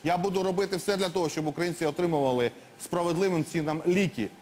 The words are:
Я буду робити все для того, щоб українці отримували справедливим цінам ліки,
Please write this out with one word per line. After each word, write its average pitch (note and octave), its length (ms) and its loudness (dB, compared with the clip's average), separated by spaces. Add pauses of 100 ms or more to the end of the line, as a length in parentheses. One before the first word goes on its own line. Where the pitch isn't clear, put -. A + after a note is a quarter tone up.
Я E3+ 140 2
буду F#3+ 240 0
робити F#3+ 340 0
все G3 200 0
для F#3 120 0
того, E3+ 200 0
щоб D#3 180 -2
українці E3 400 -2
отримували C#3+ 640 2 (340)
справедливим E3+ 600 0
цінам D#3 420 -2
ліки, F3 420 2 (140)